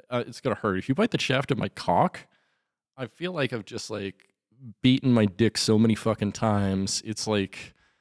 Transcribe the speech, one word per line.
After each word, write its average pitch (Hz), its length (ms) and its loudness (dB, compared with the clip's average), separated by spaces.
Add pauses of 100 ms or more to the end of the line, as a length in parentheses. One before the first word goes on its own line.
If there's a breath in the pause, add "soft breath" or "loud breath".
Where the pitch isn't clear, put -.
uh, 123 180 -2
it's 123 140 -16
gonna 113 140 -2
hurt. 98 220 -2
If 92 120 -4
you 131 40 0
bite 208 180 0
the 156 60 0
shaft 131 320 0
of 135 80 -2
my 101 120 -4
cock, - 580 -2 (720)
I 131 100 -10
feel 175 240 -8
like 143 220 -2
I've 110 120 -6
just, - 240 -10
like, 101 440 -8 (500)
beaten 131 280 4
my 113 140 6
dick 104 320 2
so 110 220 4
many 113 160 6
fucking 104 380 -2
times. 98 720 0
It's 107 200 -8
like, 104 480 -2 (280)